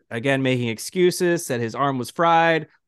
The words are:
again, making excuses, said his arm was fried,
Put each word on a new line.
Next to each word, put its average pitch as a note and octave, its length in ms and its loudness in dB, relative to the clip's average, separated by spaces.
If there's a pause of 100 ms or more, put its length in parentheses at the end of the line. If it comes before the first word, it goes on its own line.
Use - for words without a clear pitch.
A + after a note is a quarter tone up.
again, C3+ 320 0
making B2+ 280 0
excuses, F3 760 0
said A#2+ 140 -4
his A2+ 160 -6
arm C3+ 220 0
was A#2+ 140 -6
fried, E3 560 2 (200)